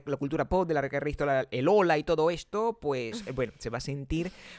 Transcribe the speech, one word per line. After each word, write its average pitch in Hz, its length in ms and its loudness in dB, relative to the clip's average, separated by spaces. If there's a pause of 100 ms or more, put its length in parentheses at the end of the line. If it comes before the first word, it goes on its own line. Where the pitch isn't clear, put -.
la 143 120 -2
cultura 143 320 -2
pop, 180 180 2
de 160 60 0
la 139 160 0
que 143 80 -4
ha - 20 -2
visto 143 260 -2
la, 135 240 2
el 127 200 0
Ola 185 280 6
y 156 60 -2
todo 160 260 2
esto, 214 520 -2
pues, 135 440 -4
eh, 165 60 -8
bueno, 127 260 -2
se - 120 -8
va 113 80 -4
a 127 40 -8
sentir 143 500 -4 (280)